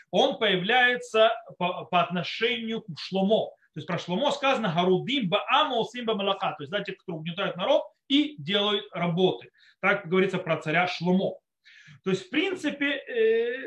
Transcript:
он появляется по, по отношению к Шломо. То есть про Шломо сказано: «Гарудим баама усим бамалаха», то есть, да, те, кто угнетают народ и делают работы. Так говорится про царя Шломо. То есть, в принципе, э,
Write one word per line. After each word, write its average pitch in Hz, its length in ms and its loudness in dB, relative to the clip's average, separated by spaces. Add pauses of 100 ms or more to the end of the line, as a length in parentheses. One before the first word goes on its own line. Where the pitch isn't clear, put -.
(120)
он 240 260 4
появляется 226 920 4 (260)
по, 175 280 -2
по 175 160 2
отношению 226 800 -4
к - 180 -14
Шломо. 190 520 0 (220)
То 156 60 -10
есть - 80 -12
про 170 100 -4
Шломо 208 340 -2
сказано: 240 440 0
«Гарудим 185 540 0
баама 254 480 0
усим 233 280 -6
бамалаха», 196 520 -2
то 147 60 -12
есть, 135 80 -12
да, 196 120 -4
те, - 100 -10
кто - 200 -12
угнетают 170 440 -6
народ 254 260 2 (240)
и 294 300 2
делают 202 540 -2
работы. 175 580 0 (320)
Так 196 260 0
говорится 185 300 2
про 160 200 -2
царя 165 300 0
Шломо. 180 520 0 (640)
То 185 80 -2
есть, 185 160 -4
в - 20 -20
принципе, 302 560 -2
э, 233 720 0 (120)